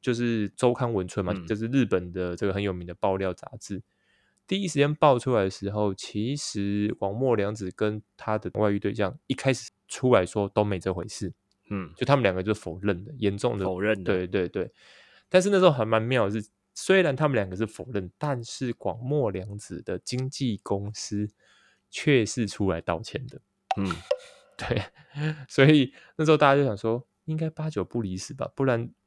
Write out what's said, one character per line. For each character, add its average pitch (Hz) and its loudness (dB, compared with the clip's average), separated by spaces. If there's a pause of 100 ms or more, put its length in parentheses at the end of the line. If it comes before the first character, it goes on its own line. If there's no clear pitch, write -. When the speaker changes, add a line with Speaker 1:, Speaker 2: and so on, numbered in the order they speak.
Speaker 1:
就 127 0
是 117 0
周 - 2
刊 120 -2
文 92 0
春 98 -2
嘛， 90 -2
Speaker 2:
嗯。 90 -8
Speaker 1:
就 104 -2
是 110 -4
日 127 4
本 90 0
的 90 -4
这 107 -2
个 95 0
很 98 -2
有 98 -2
名 87 -8
的 90 -12
爆 95 0
料 95 -2
杂 - -12
志， - -8 (640)
第 196 -2
一 190 -2
时 156 -6
间 143 4
爆 143 6
出 127 0
来 104 4
的 95 2
时 98 -4
候， 104 0
其 113 -6
实 104 -2
广 101 -2
末 127 2
凉 104 0
子 104 -6
跟 107 -2 (160)
他 107 -2
的 95 -6
外 104 2
遇 101 2
对 101 -2
象 104 -2 (100)
一 131 0
开 135 0
始 - -6 (180)
出 127 2
来 95 6
说 101 -2
都 107 0
没 104 0
这 92 -2
回 90 -4
事。 95 -8 (380)
Speaker 2:
嗯。 95 -6
Speaker 1:
就 - -2
他 135 4
们 135 2
两 95 4
个 92 -2
就 104 0
否 92 -6
认 95 -2
的， 143 -14
严 101 0
重 117 -2
的， 95 -2
Speaker 2:
否 92 -2
认 104 2
的。 - -
Speaker 1:
对， 92 0
对， 92 -2
对。 92 -4 (600)
但 185 6
是 185 0
那 202 4
时 185 6
候 175 10
还 123 0
蛮 110 2
妙 117 2
的 107 -2
是， 101 -8 (260)
虽 190 4
然 151 2
他 147 2
们 139 0
两 101 0
个 92 -8
是 110 -2
否 - -12
认， 95 -4
但 135 -4
是 120 -6
广 95 -6
末 127 0
凉 98 -6
子 87 -12
的 92 -6
经 127 -4
纪 123 -4
公 101 -4
司 104 -4 (600)
却 127 2
是 113 -2
出 98 -2
来 82 -2
道 85 -2
歉 120 -10
的。 - -18 (380)
Speaker 2:
嗯。 98 0
Speaker 1:
<laughs> 82 -6 (600)
对， - -2 (640)
所 - 4
以 143 6 (220)
那 156 0
时 156 6
候 151 8
大 143 6
家 143 6
就 139 4
想 107 -2
说， 113 -2 (200)
应 156 -4
该 160 -2
八 156 -6
九 98 -2
不 120 -4
离 92 -4
十 - -10
吧， 127 -6
不 139 0
然 120 0 (160)